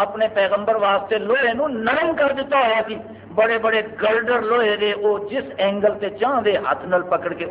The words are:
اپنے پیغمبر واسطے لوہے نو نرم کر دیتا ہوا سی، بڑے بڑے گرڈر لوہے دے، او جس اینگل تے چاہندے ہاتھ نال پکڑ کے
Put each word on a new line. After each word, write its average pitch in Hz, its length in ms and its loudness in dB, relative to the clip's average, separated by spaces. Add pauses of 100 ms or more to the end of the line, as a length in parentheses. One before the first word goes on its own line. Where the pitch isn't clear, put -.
اپنے 208 300 -2
پیغمبر 202 420 2
واسطے 196 500 0
لوہے 247 280 2
نو 277 140 0
نرم 262 500 0
کر 277 200 2
دیتا 269 200 0 (100)
ہوا 220 200 2
سی، 220 80 -8 (400)
بڑے 226 300 4
بڑے 220 160 2 (200)
گرڈر 226 380 2 (120)
لوہے 226 260 2
دے، 208 160 0
او 202 240 2 (120)
جس 254 160 -4 (200)
اینگل 202 340 2
تے 202 100 -4 (100)
چاہندے 226 340 2 (120)
ہاتھ 139 200 -2
نال 180 240 2
پکڑ 175 240 -2
کے 165 180 -6